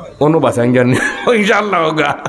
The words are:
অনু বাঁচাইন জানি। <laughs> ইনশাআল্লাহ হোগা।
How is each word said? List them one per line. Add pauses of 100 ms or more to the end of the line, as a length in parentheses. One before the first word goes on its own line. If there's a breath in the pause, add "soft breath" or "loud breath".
(200)
অনু
বাঁচাইন
জানি। (180)
<laughs>
ইনশাআল্লাহ
হোগা। (100)